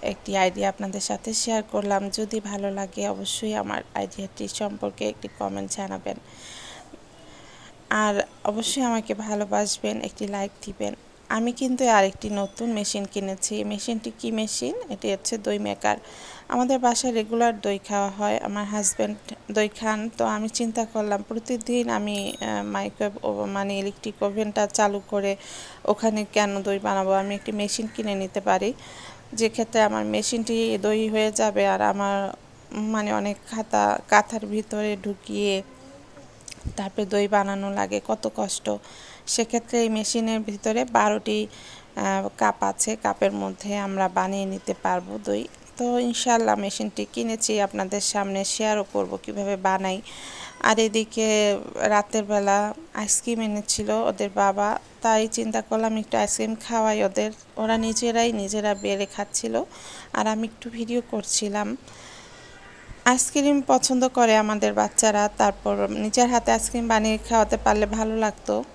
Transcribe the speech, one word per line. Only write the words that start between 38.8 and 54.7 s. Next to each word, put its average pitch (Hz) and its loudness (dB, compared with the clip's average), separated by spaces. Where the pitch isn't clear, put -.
সেক্ষেত্রে 233 0
এই 226 2
মেশিনের 220 0
ভিতরে 214 0
বারোটি, 214 4
আহ, - -4
কাপ 208 2
আছে, - -2
কাপের 202 2
মধ্যে 196 -4
আমরা 190 0
বানিয়ে 196 0
নিতে 190 -4
পারবো 180 0
দই। 208 0
তো 247 0
ইনশাআল্লাহ 226 4
মেশিনটি 208 -4
কিনেছি, 226 -2
আপনাদের 196 -2
সামনে 196 -2
শেয়ারও 214 0
করব 190 0
কিভাবে 202 -4
বানাই। 190 2
আর 220 6
এদিকে 220 0
রাতের 208 2
বেলা 202 4
আইসক্রিম 220 0
এনেছিল 208 -2
ওদের 202 -2
বাবা, 202 4